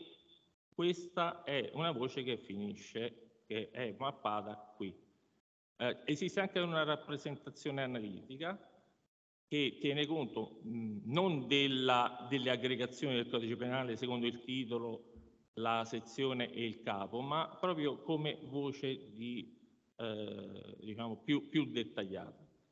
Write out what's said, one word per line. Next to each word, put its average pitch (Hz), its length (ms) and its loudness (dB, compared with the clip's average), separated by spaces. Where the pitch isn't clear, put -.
questa 175 720 0
è 135 300 0
una 160 180 2
voce 127 320 0
che 120 140 0
finisce, 101 1120 -6
che 107 240 -2
è 120 260 -4
mappata 107 580 -2
qui. 95 180 -4
Eh, 120 280 0
esiste 180 360 0
anche 190 180 0
una 165 240 2
rappresentazione 143 1000 -2
analitica 127 760 -4
che 143 320 4
tiene 147 260 4
conto, 113 560 -2
mh, 110 440 -4
non 147 420 4
della, 131 840 6
delle 131 200 4
aggregazioni 127 680 2
del 120 140 2
codice 117 260 0
penale 123 400 0
secondo 120 320 0
il 120 140 -2
titolo, 117 680 -2
la 113 260 4
sezione 123 640 0
e 117 140 -2
il 107 160 -4
capo, 101 400 -2
ma 147 380 -2
proprio 156 420 0
come 151 420 0
voce 135 720 -4
di, 117 440 -8
eh, 104 800 -6
diciamo, 110 380 -6
più, 143 320 2
più 151 160 4
dettagliata. 101 840 -4